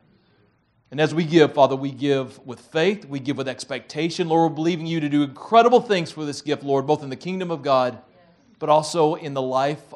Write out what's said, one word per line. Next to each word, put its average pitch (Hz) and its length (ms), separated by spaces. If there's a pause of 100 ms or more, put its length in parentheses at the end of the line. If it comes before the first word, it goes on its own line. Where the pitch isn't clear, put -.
(880)
And 147 100
as 156 140
we 170 100
give, 151 300
Father, 135 220
we 139 140
give 135 560
with 120 140
faith, 190 440
we 139 160
give 131 160
with 131 120
expectation. 156 800
Lord, 165 220
we're 143 60
believing 165 300
you 165 140
to 147 80
do 147 140
incredible 226 580
things 196 300
for 156 140
this 143 180
gift, 143 200
Lord, 135 240
both 151 160
in 139 60
the 131 80
kingdom 180 340
of 151 120
God, 127 360 (600)
but 156 100
also 156 460
in 151 200
the 135 80
life 131 400 (140)